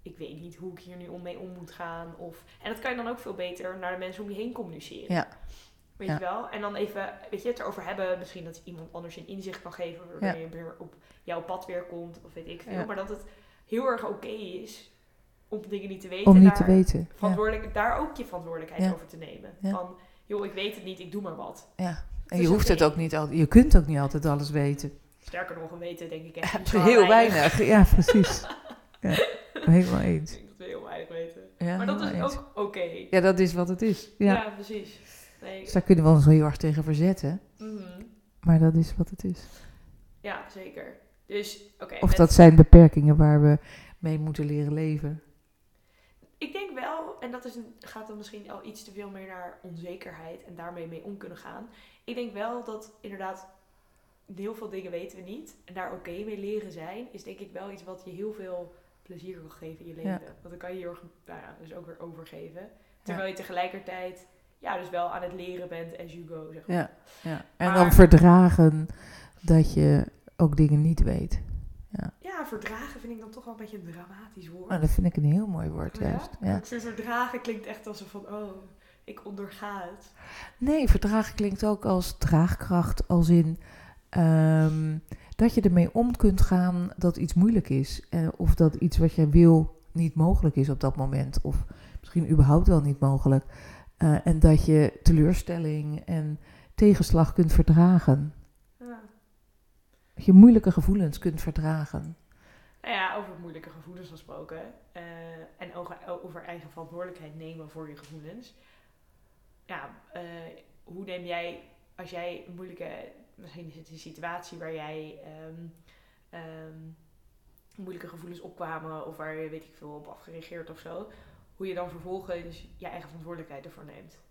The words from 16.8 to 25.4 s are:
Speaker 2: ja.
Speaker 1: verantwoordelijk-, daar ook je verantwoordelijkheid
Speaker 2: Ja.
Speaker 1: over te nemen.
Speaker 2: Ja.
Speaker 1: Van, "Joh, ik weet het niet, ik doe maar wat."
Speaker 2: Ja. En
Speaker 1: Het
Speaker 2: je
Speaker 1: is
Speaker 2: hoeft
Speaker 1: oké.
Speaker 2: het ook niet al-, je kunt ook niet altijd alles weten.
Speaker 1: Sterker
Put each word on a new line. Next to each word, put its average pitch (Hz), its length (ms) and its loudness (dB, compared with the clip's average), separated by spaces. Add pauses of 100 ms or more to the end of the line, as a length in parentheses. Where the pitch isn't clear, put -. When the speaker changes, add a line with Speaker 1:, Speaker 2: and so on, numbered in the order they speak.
Speaker 2:
ja. 170 60 -8 (100)
Speaker 1:
verantwoordelijk-, 214 580 -4
daar 214 240 -4
ook 302 200 -8
je - 80 -12
verantwoordelijkheid 165 580 -10
Speaker 2:
Ja. 185 100 0
Speaker 1:
over 160 140 -12
te 165 100 -20
nemen. - 320 -20 (100)
Speaker 2:
Ja. 190 100 -6
Speaker 1:
Van, 180 260 -10 (300)
"Joh, 202 200 -8
ik 185 80 -14
weet 208 220 -8
het 190 80 -18
niet, 185 160 -14
ik 175 120 -18
doe 202 100 -10
maar 170 140 -12
wat." - 400 -18
Speaker 2:
Ja. 185 120 -8
En 165 80 -8 (300)
Speaker 1:
Het 180 120 -8
Speaker 2:
je 180 60 2
Speaker 1:
is 165 60 2
Speaker 2:
hoeft 202 140 2
Speaker 1:
oké. - 80 0
Speaker 2:
het 165 120 2
ook 151 120 2
niet 165 200 -4
al-, 151 140 -6
je 156 160 0
kunt 247 320 8
ook 156 100 6
niet 151 120 -2
altijd 143 260 -4
alles 143 240 -2
weten. 143 420 -4 (280)
Speaker 1:
Sterker 175 400 -12